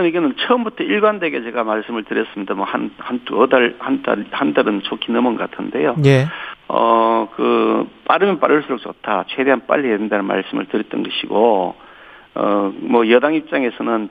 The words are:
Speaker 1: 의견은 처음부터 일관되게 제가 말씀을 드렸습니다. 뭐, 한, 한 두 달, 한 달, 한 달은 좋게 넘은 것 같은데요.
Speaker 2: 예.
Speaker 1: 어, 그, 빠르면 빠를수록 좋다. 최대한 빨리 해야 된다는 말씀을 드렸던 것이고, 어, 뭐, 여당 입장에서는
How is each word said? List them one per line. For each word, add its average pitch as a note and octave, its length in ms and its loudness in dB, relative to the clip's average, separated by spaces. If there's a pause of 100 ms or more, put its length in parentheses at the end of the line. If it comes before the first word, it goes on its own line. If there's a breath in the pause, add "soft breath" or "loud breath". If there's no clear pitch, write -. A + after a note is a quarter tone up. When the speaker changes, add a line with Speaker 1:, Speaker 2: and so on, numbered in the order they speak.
Speaker 1:
의견은 E3 360 2
처음부터 A#3 440 0
일관되게 F#3 600 0
제가 A#2 200 -4
말씀을 A2 400 -4
드렸습니다. G#2 520 -4
뭐, G2 100 -2
한, A#2 320 -4
한 B2 280 -6
두 C#3+ 220 2
달, B2+ 320 2
한 C3+ 220 -2
달, G#2 300 -2
한 D3 240 -2
달은 G#2+ 280 0
좋게 - 300 -6
넘은 A#2+ 240 2
것 - 140 -6
같은데요. C3 440 -2 (100)
Speaker 2:
예. C3+ 200 6 (420 loud breath)
Speaker 1:
어, A2+ 680 4
그, A2+ 520 2 (180)
빠르면 E3+ 340 2
빠를수록 C#3+ 420 0
좋다. F#2 480 -4
최대한 C3 380 0
빨리 C#3+ 220 0
해야 G#2+ 100 0
된다는 G#2 260 -2
말씀을 G2 400 -2
드렸던 G#2+ 380 -4
것이고, G2+ 720 0 (600 loud breath)
어, G2+ 440 -2
뭐, A#2 320 2
여당 C#3 240 4
입장에서는 A#2 760 -2